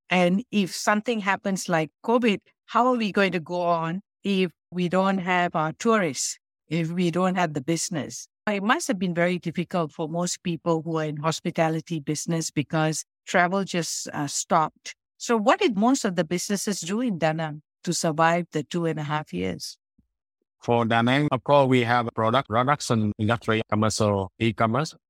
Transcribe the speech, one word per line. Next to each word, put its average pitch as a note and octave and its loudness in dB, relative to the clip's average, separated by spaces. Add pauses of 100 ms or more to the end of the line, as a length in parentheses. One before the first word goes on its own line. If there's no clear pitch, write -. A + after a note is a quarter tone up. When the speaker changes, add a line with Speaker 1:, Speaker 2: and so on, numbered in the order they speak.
(120)
Speaker 1:
And F3+ 4
if G3 0
something G#3+ 0
happens F#3+ -2
like D#3+ 0 (120)
covid, A#3 2 (280)
how A#3 2
are B3+ 2
we G#3+ -2
going G3 2
to F3+ -2
go F3 -6
on E3+ 0 (240)
if F#3+ 2 (200)
we F3+ -2
don't F#3+ 2
have F3+ 0
our D#3+ 0
tourists, G3+ 0 (280)
if D#3+ -2
we F3 0
don't F#3 0
have F3+ 0
the D3 -4
business? D3 -4 (200)
It G3+ -2
must C4 0
have G#3+ -2
been F3+ -2
very F3 0
difficult E3 -4
for D#3+ -6
most E3+ -4
people E3 -2
who D#3+ -4
are D#3 -2
in D3+ -6
hospitality D#3+ -2
business D#3+ -4
because D#3 -2 (220)
travel F#3 2
just, - -6
uh, D3 -4
stopped. - -2 (240)
So A#3+ 0
what A#3 2
did C#4+ 2
most A#3+ 2
of F3+ -2
the F3 0
businesses F3+ -4
do G3+ -4
in G#3+ -2
Da D#3 2
Nang D#3 -6 (240)
to F3 -2
survive E3 2
the D#3 -2
two E3+ -4
and D#3 -2
a D3+ -6
half D3+ -6
years? - -6 (840)
Speaker 2:
For A#2 2
Da A2+ 2
Nang, C3+ 2
of C3 -2
course, C#3+ 6
we B2+ 4
have A#2 2
a A#2 -8
product A#2 0
production A#2 2
industry, A2 0
commercial G#2 0
e-commerce, A2+ 0 (160)